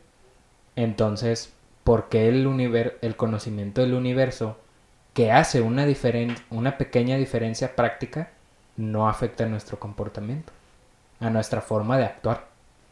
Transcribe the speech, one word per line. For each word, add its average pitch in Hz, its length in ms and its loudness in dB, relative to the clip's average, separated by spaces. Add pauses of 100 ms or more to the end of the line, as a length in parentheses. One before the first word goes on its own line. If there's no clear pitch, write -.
(760)
Entonces, 113 800 -2 (300)
¿por 113 260 4
qué 110 200 4
el 131 180 4
univer-, 123 540 0
el 113 140 -4
conocimiento 107 680 -2
del 127 120 2
universo, 127 640 -2 (560)
que 113 180 4
hace 135 300 6
una 120 240 2
diferen-, 120 500 0 (140)
una 120 280 -2
pequeña 127 400 0
diferencia 120 580 -2
práctica, 120 560 -2 (440)
no 110 320 0
afecta 113 380 -2
nuestro 107 340 -6
comportamiento, 107 720 -8 (680)
a 117 100 -2
nuestra 110 320 0
forma 110 380 0
de 123 60 2
actuar? - 420 -4 (440)